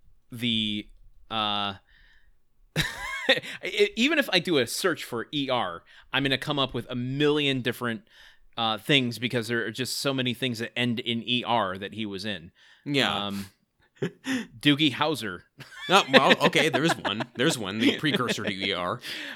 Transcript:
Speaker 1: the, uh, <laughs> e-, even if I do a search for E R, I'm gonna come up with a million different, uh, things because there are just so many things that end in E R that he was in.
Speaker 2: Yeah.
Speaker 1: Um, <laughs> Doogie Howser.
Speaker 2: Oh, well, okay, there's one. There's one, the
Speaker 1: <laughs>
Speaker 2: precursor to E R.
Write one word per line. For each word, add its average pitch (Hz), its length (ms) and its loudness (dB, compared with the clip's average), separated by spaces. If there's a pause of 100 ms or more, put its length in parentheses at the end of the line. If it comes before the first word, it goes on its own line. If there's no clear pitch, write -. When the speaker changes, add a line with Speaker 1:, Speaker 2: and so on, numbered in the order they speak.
(300)
Speaker 1:
the, 110 580 -2 (400)
uh, 104 460 -2 (1040)
<laughs> - 0 - (880)
e-, 208 320 2
even 294 240 2
if - 120 0
I 185 60 6
do 165 200 2
a 117 100 4
search - 360 -2
for 113 300 -6
E 139 160 -2
R, 98 320 -2 (300)
I'm 135 100 2
gonna 135 160 2
come 147 220 -4
up 131 140 0
with 120 140 -4
a 123 60 -8
million 139 680 2
different, 117 400 -2 (540)
uh, 110 220 0
things 123 400 2
because 117 300 -2
there 117 180 0
are 110 40 -6
just 120 280 -4
so 139 160 0
many 127 200 -2
things 123 260 -4
that 117 180 -8
end 120 220 0
in 117 260 -4
E 120 180 -2
R 98 340 0
that 98 160 -8
he 107 120 -6
was 98 180 -8
in. 95 280 -8 (320)
Speaker 2:
Yeah. 110 420 0
Speaker 1:
Um, 101 200 -6 (560)
<laughs> - 0 - (560)
Doogie 147 340 4
Howser. 117 500 -4 (460)
Speaker 2:
Oh, 190 140 8 (100)
well, 139 220 8 (120)
okay, 151 220 4
there's 147 280 2
one. - 260 -4 (140)
There's 143 200 2
one, 104 220 -4
the 139 180 4
Speaker 1:
<laughs> - 40 -8
Speaker 2:
precursor 117 420 0
to 101 100 -4
E 95 200 -2
R. 90 260 -2 (380)